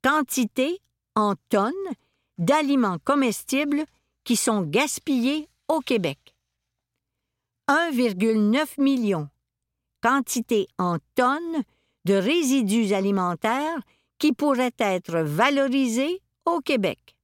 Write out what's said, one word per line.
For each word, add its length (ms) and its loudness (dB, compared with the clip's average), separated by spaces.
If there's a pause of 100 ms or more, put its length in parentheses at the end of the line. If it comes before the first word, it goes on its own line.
quantités 760 0 (360)
en 180 0 (160)
tonnes 240 0 (640)
d'aliments 680 0
comestibles 800 0 (400)
qui 120 0
sont 260 0
gaspillés 880 -2 (180)
au 120 0
Québec. 560 -4 (1300)
Un 220 2
virgule 600 2
neuf 280 0
million 500 0 (760)
quantités 680 0 (100)
en 200 -2 (180)
tonnes 480 0 (420)
de 80 2
résidus 800 2
alimentaires 880 -2 (380)
qui 120 2
pourraient 480 0
être 400 -2
valorisés 1000 0 (240)
au 140 0
Québec. 640 -2